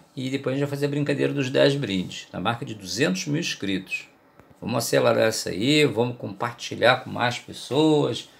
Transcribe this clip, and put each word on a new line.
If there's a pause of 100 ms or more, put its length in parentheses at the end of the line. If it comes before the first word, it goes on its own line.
(140)
e
depois
a
gente
vai
fazer
a
brincadeira
dos
dez
brindes.
Na
marca
de
duzentos
mil
inscritos. (540)
Vamos
acelerar
essa
aí,
vamos
compartilhar
com
mais
pessoas, (120)